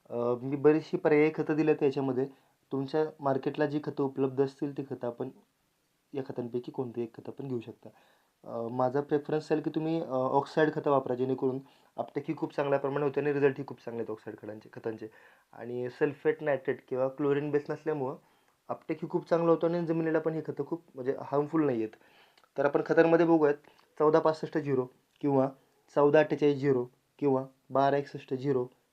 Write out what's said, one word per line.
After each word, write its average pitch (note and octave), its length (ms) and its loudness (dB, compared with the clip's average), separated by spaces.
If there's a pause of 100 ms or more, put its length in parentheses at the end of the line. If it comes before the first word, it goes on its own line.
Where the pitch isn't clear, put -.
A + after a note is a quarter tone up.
अ, A#2+ 320 -2
मी C3+ 140 -6
बरीचशी D3+ 420 4
पर्यायी D3+ 380 4
खतं D#3+ 200 0
दिली D#3 160 2
आहेत D3+ 120 0
याच्यामध्ये. C3+ 420 0 (460)
तुमच्या C#3 340 -2 (140)
मार्केटला C#3 460 0
जी D3 180 -2
खतं C#3+ 200 -4
उपलब्ध C3+ 420 0
असतील C#3 320 -6
ती C#3+ 60 -6
खतं B2+ 240 -8
आपण C3 220 -8 (840)
या C#3 100 -6
खतांपैकी B2 480 -8
कोणतेही A#2+ 360 -6
एक - 100 -18
खत - 100 -14
आपण C#3 200 -12
घेऊ B2+ 120 -6
शकता. A2 300 -18 (540)
अ, A#2 240 -8
माझा B2+ 340 0
प्रेफरन्स D3 420 -2
असेल D#3 180 -2
की D#3 80 -2
तुम्ही, D#3+ 320 -2
अ, - 80 -8
ऑक्साईड C3+ 640 2
खतं D3+ 180 0
वापरा, C3+ 240 2
जेणेकरून C3 440 -2 (380)
अपटेक C#3+ 300 -6
ही D#3+ 80 -4
खूप D#3 200 -8
चांगल्या C#3 240 2
प्रमाणात C#3+ 280 -2
होते C#3 120 -2
आणि C#3+ 140 0
रिझल्टही C#3 340 2
खूप - 180 -14
चांगले A#2 160 -6
आहेत G#2+ 100 -6
ऑक्साईड G#2+ 260 -12
खतांचे, G#2+ 360 -16
खतांचे. A2+ 340 -8 (460)
आणि B2 360 -6
सल्फेट, D3+ 540 -2
नायट्रेट C3+ 440 -2
किंवा C3 200 -2
क्लोरीन C#3+ 440 0
बेस D3 180 0
नसल्यामुळं D3 460 -4 (520)
अपटेक D3+ 360 -8
ही D#3+ 60 -8
खूप D#3+ 200 -4
चांगलं E3 220 4
होतं E3 160 2
आणि E3+ 180 -2
जमिनीला D#3+ 340 0
पण D#3+ 140 -2
ही D#3+ 140 -6
खतं C#3 180 -6
खूप E3 160 -8 (140)
म्हणजे C3 260 -4
हार्मफुल D3 440 0
नाही C3 120 0
आहेत. A2 180 -4 (640)
तर C#3 80 2
आपण D3 200 2
खतांमध्ये E3 400 6
बघूयात D#3 280 6 (460)
चौदा D#3 200 6
पासष्ट D#3 380 0
झिरो C#3 280 0 (360)
किंवा C3+ 280 4 (460)
चौदा D3 240 6
अठ्ठेचाळीस D3 380 2
झिरो C3 280 2 (340)
किंवा C3+ 260 2 (240)
बारा C#3 280 2
एकसष्ट C#3 360 -8
झिरो B2+ 320 0 (280)